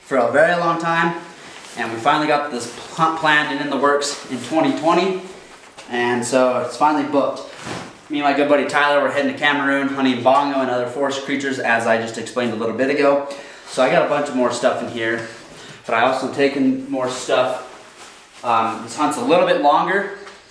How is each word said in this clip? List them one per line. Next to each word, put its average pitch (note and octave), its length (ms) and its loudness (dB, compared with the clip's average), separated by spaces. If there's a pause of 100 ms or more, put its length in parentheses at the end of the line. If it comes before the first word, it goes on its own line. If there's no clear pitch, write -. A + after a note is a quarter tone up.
for C#3 160 -2
a A#2+ 120 4
very D#3+ 300 4
long E3 200 0
time, E3 400 0 (560)
and A2+ 160 -6
we A2+ 60 -6
finally D3 280 2
got D3 240 0
this A#2+ 240 -8 (200)
pl-, D#3+ 220 2
planned D3 360 2
and C#3 80 -4
in C#3+ 100 -4
the C#3 60 -2
works C#3+ 540 0
in C3 140 -4
twenty D3+ 360 0
twenty, F3+ 420 0 (680)
and A#2+ 360 0
so B2+ 380 2
it's - 140 -6
finally D3 340 2
booked. C#3 380 -2 (600)
Me D3 80 -4
and C#3+ 100 2
my C#3 60 4
good C#3+ 140 2
buddy C#3+ 180 4
Tyler, C#3+ 340 2
we're C3 120 0
heading C3+ 200 0
to C3 60 -10
Cameroon, C#3 500 0
hunting C3 340 0
bongo C#3 380 4
and B2 100 0
other B2 180 -2
forest C3+ 360 -4
creatures, C3+ 360 -4
as A#2 260 0
I A2+ 120 4
just A2+ 200 -8
explained A#2 340 -4
a G#2 40 -4
little A2 200 -4
bit C3 140 0
ago. C#3+ 380 2 (400)
So - 140 0
I - 80 4
got - 140 4
a - 40 0
bunch D3 200 0
of B2+ 60 -6
more A#2+ 180 2
stuff A#2+ 300 0
in A2 60 -6
here, A2+ 400 -4 (580)
but A#2 80 -2
I A2+ 80 2
also C3 320 0
taken C3+ 560 2
more B2+ 180 -2
stuff. - 1400 -4
Um, A2+ 380 0
this - 140 -12
hunt's C#3+ 200 0
a A#2+ 80 -4
little F3 220 4
bit F3 160 2
longer, F3 560 2 (320)